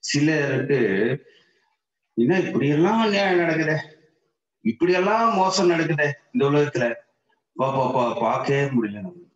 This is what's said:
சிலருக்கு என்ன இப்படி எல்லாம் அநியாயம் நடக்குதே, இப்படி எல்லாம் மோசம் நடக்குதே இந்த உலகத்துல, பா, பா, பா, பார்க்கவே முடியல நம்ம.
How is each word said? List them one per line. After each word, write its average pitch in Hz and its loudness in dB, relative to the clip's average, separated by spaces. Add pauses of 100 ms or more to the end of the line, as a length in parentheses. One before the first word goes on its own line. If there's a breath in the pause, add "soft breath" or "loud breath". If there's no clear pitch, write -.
சிலருக்கு 143 0 (1400 soft breath)
என்ன 139 2
இப்படி 135 -2
எல்லாம் 180 2
அநியாயம் 202 0
நடக்குதே, 160 0 (880)
இப்படி 175 0
எல்லாம் 220 2
மோசம் 185 2
நடக்குதே 156 0 (240)
இந்த 123 0
உலகத்துல, 139 0 (720)
பா, 131 -2
பா, 131 -2
பா, 123 0 (160)
பார்க்கவே 120 0
முடியல 104 -2
நம்ம. 92 -14 (140)